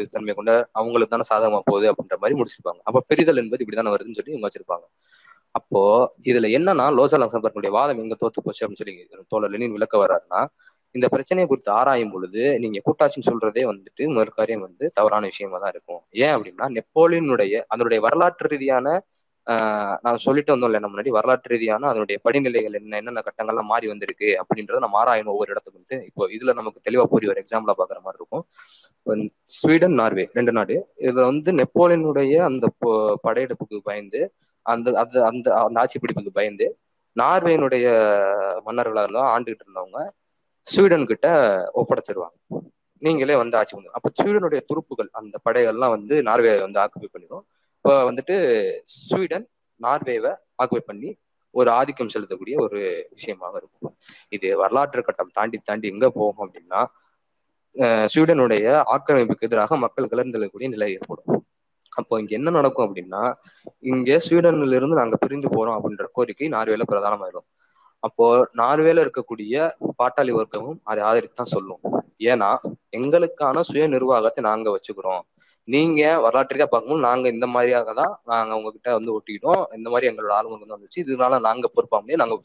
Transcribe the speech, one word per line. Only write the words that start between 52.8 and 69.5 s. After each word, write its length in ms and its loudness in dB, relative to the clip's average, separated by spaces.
விஷயமாக 460 -12
இருக்கும். 360 -12
இது 160 -6
வரலாற்று 460 0
கட்டம் 300 -4
தாண்டி 240 -4
தாண்டி 300 -6
எங்க 220 0
போகும் 360 -2
அப்படின்னா, 340 -6
அஹ், 320 2
ஸ்வீடனுடைய 580 4
ஆக்கிரமிப்புக்கு 640 0
எதிராக 300 0
மக்கள் 320 -2
கிளர்ந்தெழக்கூடிய 600 -4
நிலை 220 -4
ஏற்படும். 380 -10
அப்போ 280 -6
இங்க 160 -6
என்ன 140 -4
நடக்கும் 360 2
அப்படின்னா, 360 -8
இங்க 360 2
ஸ்வீடன்ல 580 2
இருந்து 200 2
நாங்க 220 2
பிரிஞ்சு 320 -4
போறோம் 280 0
அப்படின்ற 360 -8
கோரிக்கை 360 -4
நார்வேல 360 -2
பிரதானமாயிடும். 640 -4
அப்போ 220 2
நார்வேல 480 4
இருக்கக்கூடிய 540 -4